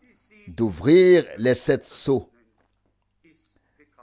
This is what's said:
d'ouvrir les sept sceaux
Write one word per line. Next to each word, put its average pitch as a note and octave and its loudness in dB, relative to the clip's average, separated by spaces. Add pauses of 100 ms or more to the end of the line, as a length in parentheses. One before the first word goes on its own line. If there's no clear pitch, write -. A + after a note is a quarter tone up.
(480)
d'ouvrir C3 2 (140)
les B2 0
sept - -2
sceaux - -6 (1700)